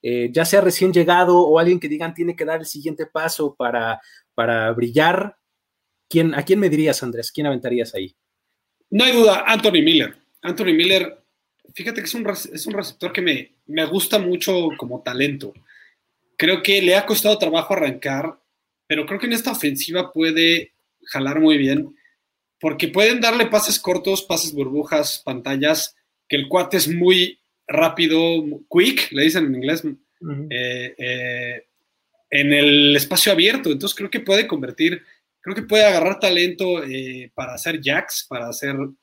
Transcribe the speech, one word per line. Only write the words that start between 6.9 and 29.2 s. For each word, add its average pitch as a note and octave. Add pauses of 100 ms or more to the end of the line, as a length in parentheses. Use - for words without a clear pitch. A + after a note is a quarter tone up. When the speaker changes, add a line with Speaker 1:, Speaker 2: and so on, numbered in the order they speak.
Speaker 1:
Andrés? A#2
¿Quién D3+
aventarías A#2+
ahí? F#2+ (760)
Speaker 2:
No A3
hay B3+
duda, A3
Anthony G#3+
Miller. D3+ (240)
Anthony F3+
Miller, F3+ (520)
fíjate A3
que -
es -
un A3+
rece-, G3
es D#3+
un G#3+
receptor F3+
que G3
me, D3 (140)
me D#3
gusta F#3
mucho F3+
como B2
talento. C3+ (800)
Creo F#3
que G3
le F3+
ha G3+
costado G#3
trabajo D#3+
arrancar, C#3+ (500)
pero D3+
creo G3
que B3
en A#3
esta A#3
ofensiva F3
puede E3 (320)
jalar C#3+
muy D#3
bien, C#3+ (680)
porque D#3
pueden A3
darle A#3
pases G#3+
cortos, F#3
pases D#3+
burbujas, D3
pantallas, C#3 (320)
que D3
el C#3
cuate F3+
es D3+
muy F3+ (280)
rápido, D#3+ (500)
quick, G3+
le C#3